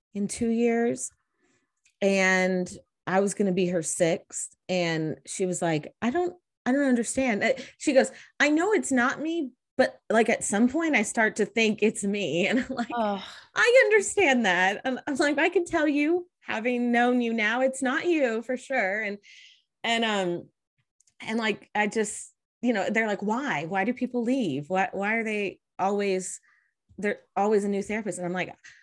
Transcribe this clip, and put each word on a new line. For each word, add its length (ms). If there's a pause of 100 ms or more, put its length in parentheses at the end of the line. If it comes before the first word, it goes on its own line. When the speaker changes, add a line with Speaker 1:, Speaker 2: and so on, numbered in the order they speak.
(140)
Speaker 1:
in 140
two 220
years. 640 (880)
And 680 (380)
I 120
was 140
gonna 180
be 160
her 160
sixth. 720 (120)
And 580
she 200
was 160
like, 400
"I 80
don't, 240 (320)
I 60
don't 140
understand." 580
Uh, 100 (240)
she 160
goes, 180 (280)
"I 100
know 240
it's 180
not 300
me, 300 (260)
but, 220 (100)
like, 200
at 140
some 260
point 260
I 80
start 340
to 80
think 380
it's 200
me." 440
<laughs> 20
And 100
I'm 160
like, 200
Speaker 2:
Ugh. 260 (340)
Speaker 1:
"I 300
understand 600
that." 380
And 220
I'm 100
like, 220
"I 120
can 160
tell 220
you, 400 (140)
having 500
known 300
you 120
now, 280
it's 220
not 220
you 360
for 160
sure." 460
And, 140 (640)
and, 200
um, 440 (760)
and, 160
like, 380
I 120
just, 460 (280)
you 120
know, 160
they're 180
like, 140
"Why? 440
Why 180
do 100
people 300
leave? 440
Why, 260
why 240
are 60
they 360 (180)
always, 640 (580)
they're 220 (160)
always 300
a 40
new 140
therapist?" 340
And 80
I'm 80
like, 220 (280)